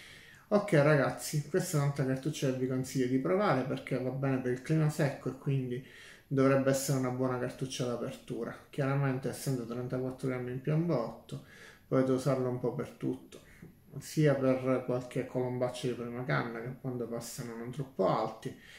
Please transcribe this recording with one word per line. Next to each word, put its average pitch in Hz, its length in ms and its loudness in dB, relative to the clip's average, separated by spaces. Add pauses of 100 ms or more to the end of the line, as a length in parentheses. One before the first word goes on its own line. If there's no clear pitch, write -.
(480)
Ok 208 240 4
ragazzi, 143 760 4
questa 180 300 0
è - 20 4
un'altra 143 240 0
cartuccia 131 460 0
che 127 80 -2
vi 131 80 0
consiglio 131 400 0
di 131 120 2
provare 175 440 2
perché 131 360 -4
va 127 120 -2
bene 135 280 0
per 123 140 0
il 127 80 -2
clima 156 300 2
secco 139 400 -2
e - 80 -8
quindi 127 480 -2 (400)
dovrebbe 135 440 6
essere 131 280 2
una 127 120 0
buona 127 280 0
cartuccia 123 460 -4
d'apertura. 117 720 -6 (140)
Chiaramente 135 580 0
essendo 120 380 -2
trentaquattro 127 640 -4
grammi 123 240 -2
in 135 100 -4
piombo 156 360 2
otto 117 460 -8 (420)
potete 131 260 4
usarlo 127 360 2
un 123 100 -2
po' 120 140 0
per 117 160 -4
tutto, - 540 -6 (560)
sia 147 360 4
per 131 520 2
qualche 123 400 -2
colombaccio 123 640 -2
di 120 40 0
prima 120 320 -6
canna 117 360 -2
che 131 200 -8
quando 123 260 -4
passano 117 480 -8
non 117 160 -8
troppo 151 380 -2
alti, 113 480 -2 (220)